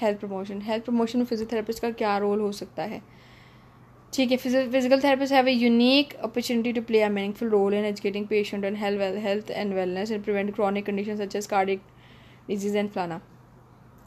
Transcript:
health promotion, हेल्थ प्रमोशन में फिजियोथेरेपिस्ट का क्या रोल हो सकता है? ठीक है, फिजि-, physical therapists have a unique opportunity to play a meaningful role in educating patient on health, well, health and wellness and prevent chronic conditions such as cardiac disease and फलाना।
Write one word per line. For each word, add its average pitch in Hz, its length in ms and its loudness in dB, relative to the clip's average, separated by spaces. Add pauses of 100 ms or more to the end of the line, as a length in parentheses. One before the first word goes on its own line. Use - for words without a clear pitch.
health 208 220 0
promotion, 196 380 -8
हेल्थ 226 220 -4
प्रमोशन 233 340 0
में 240 80 2
फिजियोथेरेपिस्ट 226 560 -4
का 240 80 -2
क्या 214 280 0
रोल 202 220 0
हो 202 120 -2
सकता 202 300 -10
है? 214 200 -8 (1080)
ठीक 254 180 2
है, 254 60 4
फिजि-, 254 320 2
physical 254 360 4
therapists 277 280 2
have 254 160 6
a 247 140 4
unique 240 640 4
opportunity 233 520 -2
to 233 120 -6
play 214 180 4
a - 20 0
meaningful 202 440 -4
role 202 180 4
in 208 220 0
educating 208 320 -4
patient 208 380 0
on 208 180 -2
health, 202 180 0
well, 196 260 -2
health 208 240 -2
and 208 220 -4
wellness 190 380 -2
and 208 180 -4
prevent 202 220 0
chronic 202 360 0
conditions 208 340 -4
such 196 160 -6
as 202 160 -6
cardiac 190 260 2 (720)
disease 208 260 -2
and 208 120 0
फलाना। 175 320 -6 (880)